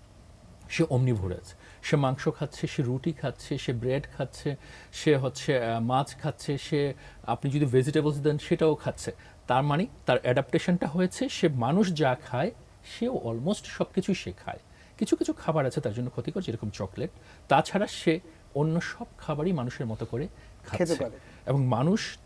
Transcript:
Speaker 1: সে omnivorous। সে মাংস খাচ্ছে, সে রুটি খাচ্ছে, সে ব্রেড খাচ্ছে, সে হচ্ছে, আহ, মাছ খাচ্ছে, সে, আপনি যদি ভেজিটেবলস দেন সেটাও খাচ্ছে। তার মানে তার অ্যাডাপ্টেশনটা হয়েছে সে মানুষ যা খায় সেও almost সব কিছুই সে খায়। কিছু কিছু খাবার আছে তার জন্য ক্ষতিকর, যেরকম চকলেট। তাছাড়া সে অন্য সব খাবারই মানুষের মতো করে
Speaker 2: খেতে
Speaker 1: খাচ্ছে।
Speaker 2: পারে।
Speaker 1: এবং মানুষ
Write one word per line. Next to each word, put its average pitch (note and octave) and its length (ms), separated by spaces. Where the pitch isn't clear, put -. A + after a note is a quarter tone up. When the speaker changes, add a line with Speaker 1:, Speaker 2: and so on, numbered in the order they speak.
Speaker 1:
সে - 140
omnivorous। A#2+ 720
সে - 140
মাংস C3+ 320
খাচ্ছে, - 280
সে - 160
রুটি C3 300
খাচ্ছে, - 460
সে - 140
ব্রেড B2+ 340
খাচ্ছে, - 400
সে D3+ 240
হচ্ছে, C3 480
আহ, A#2 160
মাছ B2+ 360
খাচ্ছে, - 420
সে, C#3+ 360
আপনি B2+ 280
যদি D3 160
ভেজিটেবলস C#3 500
দেন D3 220
সেটাও D#3+ 360
খাচ্ছে। - 380
তার B2+ 160
মানে D3 240
তার B2+ 160
অ্যাডাপ্টেশনটা C#3+ 640
হয়েছে F3+ 420
সে - 200
মানুষ D#3 460
যা C#3 220
খায় C#3+ 240
সেও A#3 480
almost C3+ 320
সব - 300
কিছুই F#3+ 200
সে - 180
খায়। - 260
কিছু A3 180
কিছু D#4 160
খাবার D#3 340
আছে B2+ 140
তার A2 140
জন্য A#2+ 160
ক্ষতিকর, - 320
যেরকম A2+ 280
চকলেট। G#2 400
তাছাড়া D#3+ 380
সে E3 340
অন্য D#3+ 260
সব - 260
খাবারই D#3 340
মানুষের B2 340
মতো A2 200
করে C3+ 220
Speaker 2:
খেতে - 220
Speaker 1:
খাচ্ছে। C#3 180
Speaker 2:
পারে। A2+ 120
Speaker 1:
এবং C3+ 200
মানুষ D3 600